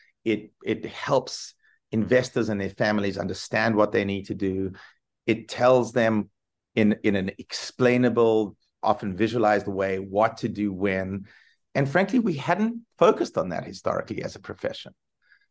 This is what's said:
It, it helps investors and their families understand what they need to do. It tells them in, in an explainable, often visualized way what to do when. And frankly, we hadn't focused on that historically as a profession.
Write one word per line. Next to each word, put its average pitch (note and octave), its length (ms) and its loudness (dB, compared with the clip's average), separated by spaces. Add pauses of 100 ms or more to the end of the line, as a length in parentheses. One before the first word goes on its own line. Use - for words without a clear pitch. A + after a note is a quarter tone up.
(260)
It, G#2 260 -2 (120)
it - 220 -4
helps - 680 -4 (380)
investors A2+ 580 2
and G2+ 100 -2
their G2 120 -4
families G#2+ 480 -2
understand G#2+ 560 -2
what G#2 160 4
they G#2 120 0
need G2 220 -4
to G#2+ 100 -8
do. F#2+ 360 -2 (560)
It A2 200 -2
tells B2 460 4
them A2 380 0 (440)
in, G#2+ 280 4
in A2 120 2
an F#2+ 240 -2
explainable, A#2 1160 2 (280)
often G#2 320 -2
visualized G#2+ 520 2
way F#2+ 300 -2
what G2+ 400 0
to A#2+ 120 -4
do G2+ 220 -2
when. F#2+ 540 -2 (480)
And C#3 160 0
frankly, G3 300 2
we G#3 140 0
hadn't G3+ 480 -2 (180)
focused F3 380 4
on F2+ 120 -2
that - 160 -6
historically - 580 -4
as - 120 -10
a - 40 -18
profession. - 540 -10 (580)